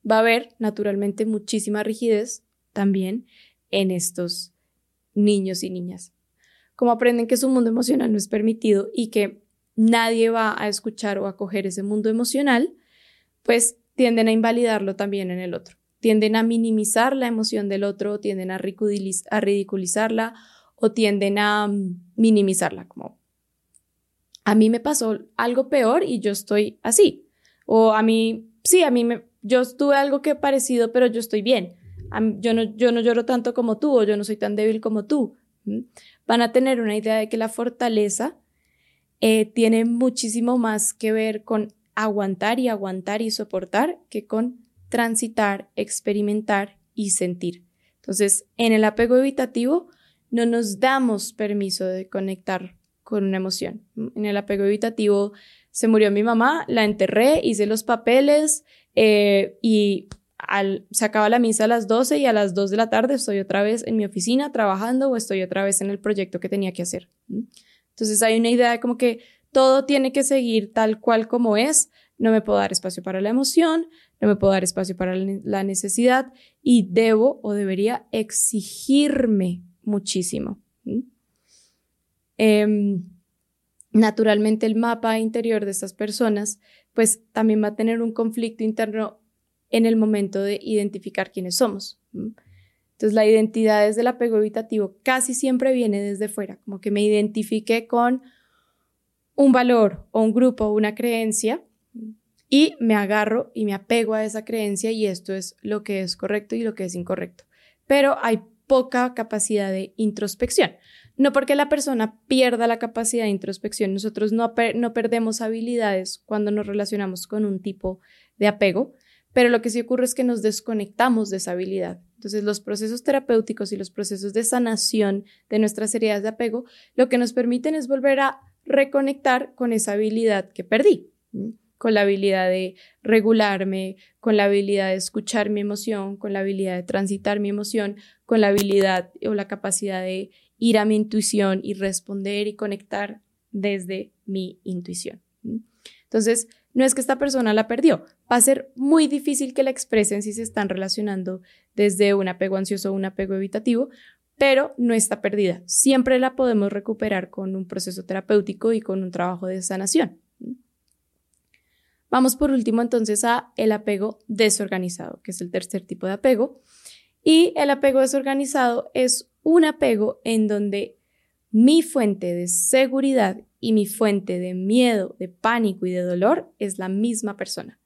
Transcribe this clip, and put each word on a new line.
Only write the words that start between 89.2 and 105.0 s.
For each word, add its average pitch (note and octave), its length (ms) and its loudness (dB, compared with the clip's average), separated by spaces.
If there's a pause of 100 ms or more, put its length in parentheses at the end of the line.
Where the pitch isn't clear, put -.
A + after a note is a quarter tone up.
en A3+ 160 4
el A3+ 100 4
momento G#3 440 0
de G3+ 220 -4
identificar G3+ 680 -4
quiénes F3+ 240 -6
somos. G3+ 440 -2 (120)
¿Mm? G#3+ 160 -10 (640)
Entonces, G#3+ 220 -2
la G#3+ 120 4
identidad A3 580 4
desde G#3+ 180 0
el A#3 40 2
apego A#3+ 320 0
evitativo G#3+ 640 -2
casi B3+ 320 0
siempre C4 380 0
viene A3 280 0
desde G3+ 280 -4
fuera, G3 360 -10
como G3 160 -12
que G3+ 120 -4
me G3+ 100 0
identifique G#3+ 840 0
con A#3+ 340 0 (1120)
un C#4 160 6
valor B3 640 4
o A3+ 100 2
un A3 100 2
grupo B3 340 2
o G#3 80 0
una G#3+ 200 0
creencia A3+ 720 -2 (840)
y D#4 320 4
me A3+ 140 2
agarro G#3+ 600 0
y A3 100 -4
me G#3 80 -2
apego G#3+ 400 -2
a G#3+ 120 -2
esa G#3+ 200 -8
creencia A3 480 -4
y A3 140 0